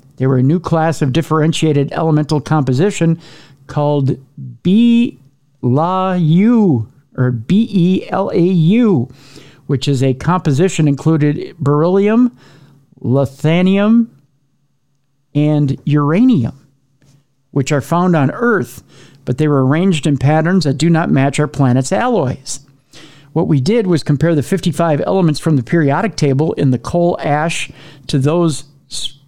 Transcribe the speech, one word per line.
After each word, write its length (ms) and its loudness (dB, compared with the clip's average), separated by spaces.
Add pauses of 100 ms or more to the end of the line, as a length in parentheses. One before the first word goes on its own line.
(160)
They 100 -2
were 120 2
a 40 2
new 160 2
class 420 -2
of 120 -2
differentiated 800 0
elemental 480 0
composition 800 0 (460)
called 520 -2 (440)
Be 560 2 (420)
La 540 0
U, 760 2 (260)
or 140 0
B 400 0
E 400 0
L 200 -4
A 100 0
U, 680 2 (600)
which 200 -2
is 140 0
a 100 2
composition 760 0
included 720 -2
beryllium, 760 2 (640)
lanthanum, 1120 0 (1200)
and 500 0
uranium, 840 2 (840)
which 200 -2
are 80 0
found 340 0
on 180 2
Earth, 500 -2 (420)
but 140 -4
they 100 0
were 160 2
arranged 420 0
in 120 0
patterns 460 2
that 100 0
do 160 0
not 200 0
match 300 0
our 80 0
planet's 440 0
alloys. 680 -4 (720)
"What 160 -2
we 120 2
did 260 0
was 160 0
compare 320 0
the 80 0
fifty-five 640 -2
elements 340 0
from 160 0
the 60 0
periodic 540 0
table 380 0
in 160 0
the 80 0
coal 400 -2
ash 520 -4 (380)
to 100 0
those 460 0 (260)
s-, 240 -8 (140)